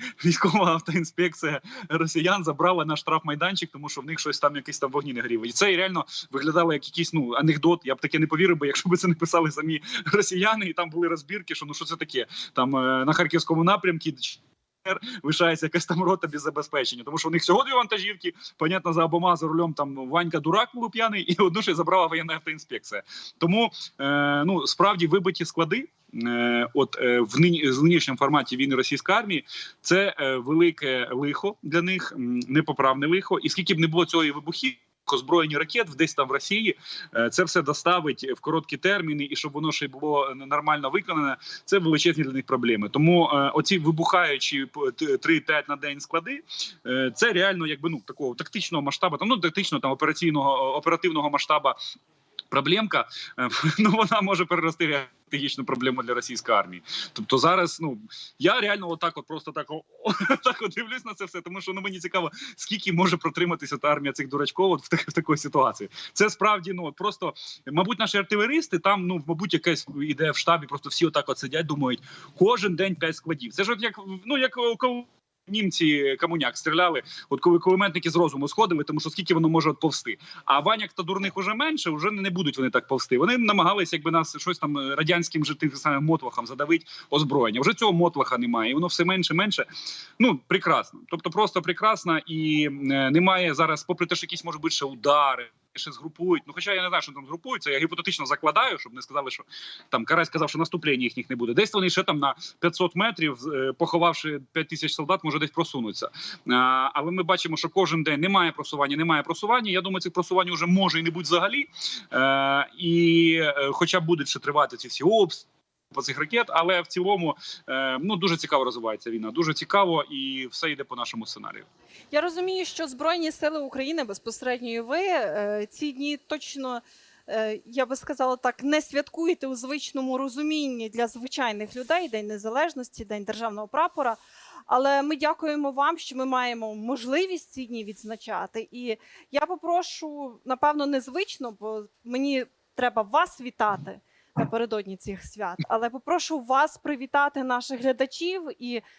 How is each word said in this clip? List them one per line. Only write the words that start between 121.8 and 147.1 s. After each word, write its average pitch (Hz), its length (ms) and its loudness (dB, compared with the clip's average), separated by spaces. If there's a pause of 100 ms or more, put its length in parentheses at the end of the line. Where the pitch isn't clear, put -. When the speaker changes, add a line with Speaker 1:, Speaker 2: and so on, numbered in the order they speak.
Speaker 2:
Я 294 100 0
розумію, 359 440 -4
що - 240 -8
Збройні 311 440 -4
Сили 311 280 -4
України, 277 440 -6
безпосередньо 233 680 -8
і 233 100 -6
ви, 262 200 -4
е, 208 720 -2
ці 302 220 -6
дні 285 240 -6
точно, 269 640 -8 (480)
е, 220 380 -2
я 247 200 0
би 254 100 -4
сказала 254 400 -2
так, 247 260 -4
не 302 200 2
святкуєте 311 640 -2
у 262 80 -4
звичному 262 640 -4
розумінні 269 680 -4
для 233 180 -2
звичайних 226 680 -6
людей, 311 320 -2
День 214 180 -6
Незалежності, 233 800 -4
День 208 200 -8
Державного 214 440 -6
Прапора. 294 480 0 (500)
Але 277 360 2
ми 302 140 -2
дякуємо 302 540 -2
вам, 285 280 0
що - 180 -12
ми 262 80 -4
маємо 240 500 -2
можливість 269 800 -4
ці 262 140 -10
дні 226 180 -10
відзначати. 214 880 -10
І 240 260 -6 (340)
я 277 100 2
попрошу, 311 1040 -4
напевно, 285 420 0
незвично, 269 720 -4
бо 214 240 -8 (200)
мені 262 400 -2 (300)
треба 233 280 0
вас 277 380 0
вітати 208 600 -4 (360)
напередодні 214 600 -4
цих 190 280 -12
свят, 185 340 -8 (100)
але 226 220 0
попрошу 302 500 -2
вас 262 360 2
привітати 285 680 -2